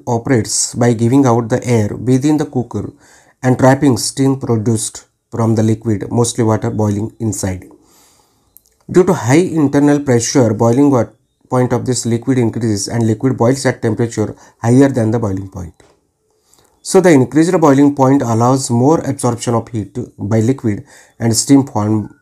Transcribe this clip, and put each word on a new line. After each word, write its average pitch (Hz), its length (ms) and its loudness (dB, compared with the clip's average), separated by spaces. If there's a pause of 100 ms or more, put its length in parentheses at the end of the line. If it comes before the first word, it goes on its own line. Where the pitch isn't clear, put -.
operates 117 680 -2
by 120 200 2
giving 120 320 2
out 117 240 0
the 123 120 -2
air 113 320 0
within 131 440 0
the 147 80 -4
cooker 113 480 -8 (480)
and 127 160 0
trapping 135 400 4
steam 135 420 -2
produced 113 640 -2 (260)
from 113 260 0
the 110 80 2
liquid, 110 480 -2
mostly 117 320 0
water 110 260 0
boiling 107 480 -4
inside. 101 460 -6 (1200)
Due 175 140 2
to 185 100 0
high 120 220 0
internal 147 640 2
pressure, 120 560 0
boiling 120 380 2
wa-, 117 160 0 (420)
point 127 220 0
of 113 120 -2
this 123 220 -4
liquid 120 320 -2
increases 110 480 -2
and 117 180 -2
liquid 113 320 0
boils 131 300 0
at - 160 -2
temperature 110 540 -2 (260)
higher 127 260 4
than 110 220 -2
the 117 80 0
boiling 95 320 -6
point. 87 240 -14 (1080)
So - 180 2
the 175 100 4
increased 156 500 2
boiling 143 360 4
point 135 260 2
allows 120 480 0
more 135 300 2
absorption 120 540 -4
of 113 120 -2
heat 107 320 -8 (180)
by 107 220 -2
liquid 110 460 -2 (340)
and 113 180 0
steam 139 300 4
form 107 560 -4